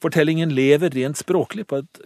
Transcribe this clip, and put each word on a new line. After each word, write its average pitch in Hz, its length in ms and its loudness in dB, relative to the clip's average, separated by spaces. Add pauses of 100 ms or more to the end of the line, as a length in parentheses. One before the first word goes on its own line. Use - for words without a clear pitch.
Fortellingen 160 540 0
lever 143 400 2
rent 131 240 -4
språklig 185 500 -4
på 139 140 -4
et - 240 -20